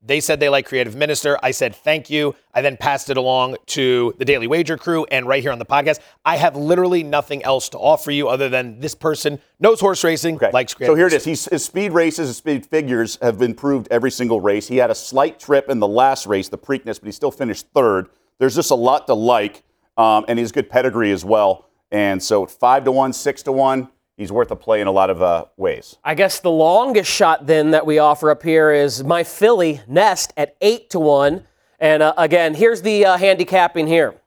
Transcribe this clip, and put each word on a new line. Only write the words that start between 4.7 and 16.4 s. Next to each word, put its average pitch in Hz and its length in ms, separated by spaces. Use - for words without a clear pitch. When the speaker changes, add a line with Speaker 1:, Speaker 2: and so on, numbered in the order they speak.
Speaker 1:
crew 160 340
and 131 160
right 131 160
here 131 120
on 117 60
the - 60
podcast. 147 360
I 165 100
have 151 220
literally 175 460
nothing 147 400
else 135 260
to - 80
offer 147 340
you 143 160
other 131 220
than 123 320
this 147 140
person 151 440
knows 220 180
horse 185 240
racing, 165 320
Speaker 2:
Okay. 127 160
Speaker 1:
likes 127 220
Creative 131 180
Speaker 2:
So 151 60
here 175 100
it 175 40
Speaker 1:
Minister. 151 200
Speaker 2:
is. 151 120
He's, - 100
his 156 100
speed 190 300
races, 165 340
his 120 80
speed 143 300
figures 127 560
have 113 180
been 117 140
proved 135 380
every 120 200
single 117 300
race. 104 260
He 123 80
had 120 160
a 107 40
slight 143 440
trip 139 300
in 127 100
the 104 80
last 127 400
race, 98 220